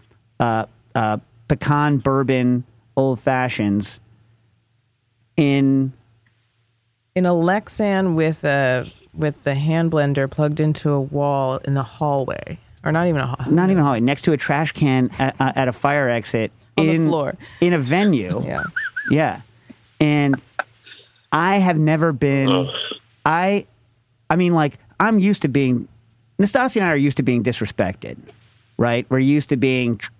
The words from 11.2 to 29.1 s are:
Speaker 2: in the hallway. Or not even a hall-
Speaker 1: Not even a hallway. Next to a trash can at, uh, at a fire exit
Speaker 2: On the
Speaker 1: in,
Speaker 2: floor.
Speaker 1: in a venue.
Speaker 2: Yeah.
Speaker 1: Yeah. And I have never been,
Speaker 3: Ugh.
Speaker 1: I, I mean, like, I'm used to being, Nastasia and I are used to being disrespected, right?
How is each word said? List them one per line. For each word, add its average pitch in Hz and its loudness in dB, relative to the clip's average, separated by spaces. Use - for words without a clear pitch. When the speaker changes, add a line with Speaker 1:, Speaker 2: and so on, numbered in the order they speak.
Speaker 2:
in 139 -4
the 139 0
hallway. 143 -4
Or 151 -2
not 165 0
even 156 0
a 131 -2
hall- 123 -4
Speaker 1:
Not 175 4
even 190 4
a 147 4
hallway. 127 2
Next 135 0
to 165 2
a 147 2
trash 151 -2
can 131 2
at, 131 0
uh, 131 2
at 131 0
a 120 -2
fire 143 0
exit 117 -2
Speaker 2:
On 160 4
the 160 2
Speaker 1:
in, 165 2
Speaker 2:
floor. 151 -2
Speaker 1:
in 175 4
a 160 2
venue. 131 0
Speaker 2:
Yeah. - -6
Speaker 1:
Yeah. 139 0
And 147 2
I 180 2
have 180 2
never 156 2
been, 139 0
Speaker 3:
Ugh. 92 2
Speaker 1:
I, 185 0
I 160 2
mean, 175 2
like, 151 0
I'm 220 2
used 196 2
to 156 0
being, 127 0
Nastasia 247 0
and 185 0
I 165 2
are 147 2
used 139 0
to 139 2
being 123 2
disrespected, - -4
right? 120 0